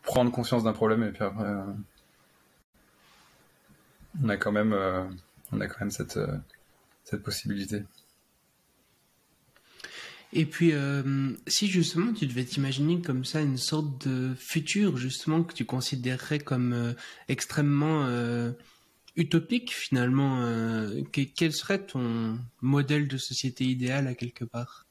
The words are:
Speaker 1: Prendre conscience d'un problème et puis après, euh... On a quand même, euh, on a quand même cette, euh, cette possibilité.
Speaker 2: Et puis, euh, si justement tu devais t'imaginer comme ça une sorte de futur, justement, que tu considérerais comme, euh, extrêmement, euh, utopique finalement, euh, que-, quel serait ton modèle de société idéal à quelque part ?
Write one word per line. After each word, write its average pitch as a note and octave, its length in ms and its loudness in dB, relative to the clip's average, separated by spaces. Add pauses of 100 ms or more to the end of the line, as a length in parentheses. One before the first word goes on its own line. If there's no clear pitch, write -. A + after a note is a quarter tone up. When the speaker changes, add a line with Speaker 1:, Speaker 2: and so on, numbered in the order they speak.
Speaker 1:
Prendre B2 280 4
conscience A#2+ 320 0
d'un A2 80 4
problème A2 320 4
et G#2 80 0
puis G#2 140 -4
après, G2+ 180 -4
euh... G2+ 200 -2 (2500)
On A2 60 4
a G2+ 80 2
quand G#2 160 0
même, G#2+ 180 4
euh, F#2+ 320 0 (480)
on G#2 80 -2
a G2 80 -2
quand - 140 -8
même G2+ 100 -2
cette, - 240 -8
euh, G#2 220 -2 (680)
cette - 200 -6
possibilité. G2+ 600 -4 (2500)
Speaker 2:
Et D#3+ 120 4
puis, E3 280 4
euh, C#3 580 0 (160)
si - 200 2
justement F3+ 460 2
tu E3 120 -2
devais B2 180 -2
t'imaginer C#3 580 0
comme C3 220 -2
ça D#3 180 -2
une C3+ 160 2
sorte C#3+ 500 -2
de B2+ 280 0
futur, E3 640 0
justement, D#3 460 0
que E3+ 100 -4
tu A#2 120 -4
considérerais B2+ 720 -2
comme, B2 340 0
euh, A#2+ 200 0 (340)
extrêmement, D3 760 2
euh, A#2+ 460 0 (640)
utopique E3+ 580 0
finalement, C3 680 2
euh, A2+ 600 0 (100)
que-, C#3+ 100 0 (140)
quel E3 180 2
serait G3 320 -2
ton A#2 540 -2 (220)
modèle C#3+ 460 4
de C3+ 100 -4
société B2+ 480 -4
idéal B2+ 420 0
à B2 80 -4
quelque A#2+ 300 -8
part ? - 460 -10